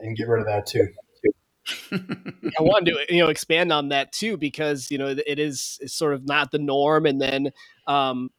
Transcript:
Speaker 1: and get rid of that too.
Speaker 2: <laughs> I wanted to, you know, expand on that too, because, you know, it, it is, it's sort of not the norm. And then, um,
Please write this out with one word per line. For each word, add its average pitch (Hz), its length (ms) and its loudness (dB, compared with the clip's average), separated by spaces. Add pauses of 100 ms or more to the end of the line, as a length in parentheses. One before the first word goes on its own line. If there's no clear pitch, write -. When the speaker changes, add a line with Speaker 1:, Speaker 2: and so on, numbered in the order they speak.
Speaker 1:
and 110 160 -8
get 113 100 -4
rid 113 140 4
of 104 60 -4
that 104 180 -2
too. - 220 2 (840)
Speaker 2:
<laughs> - 220 -12
I - 680 -6
wanted 175 300 4
to, 147 220 -2
you 175 80 6
know, 160 80 6
expand 165 420 2
on 143 180 0
that 139 220 -2
too, 214 260 -4
because, 147 540 -4
you 143 60 -4
know, 135 100 -2
it, 139 180 -2
it 143 140 -2
is, 147 420 -4
it's 135 120 -12
sort 147 200 0
of 135 120 -6
not 143 260 0
the 147 80 0
norm. 147 460 2
And 139 160 2
then, 139 300 0 (360)
um, 131 520 0